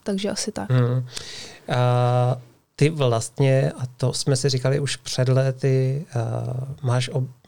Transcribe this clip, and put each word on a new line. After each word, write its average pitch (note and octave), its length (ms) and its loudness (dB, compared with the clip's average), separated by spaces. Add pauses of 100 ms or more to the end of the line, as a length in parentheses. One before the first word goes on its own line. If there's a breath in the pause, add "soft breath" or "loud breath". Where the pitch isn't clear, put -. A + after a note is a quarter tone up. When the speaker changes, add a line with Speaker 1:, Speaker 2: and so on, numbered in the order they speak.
Speaker 1:
takže G3 280 -4
asi G#3 220 -6
tak. - 180 -6
Speaker 2:
Mhm. B2+ 340 2 (640 loud breath)
A B2 680 2 (400)
ty C#3+ 140 4
vlastně, C3+ 880 2
a - 40 -8 (140)
to B2+ 160 0
jsme - 240 0
si C#3 120 0
říkali C3+ 320 0
už C#3 160 -2
před - 320 -2
léty, C3 840 2
a A#2 280 -2 (400)
máš B2 300 0
ob-, B2+ 160 -2 (200)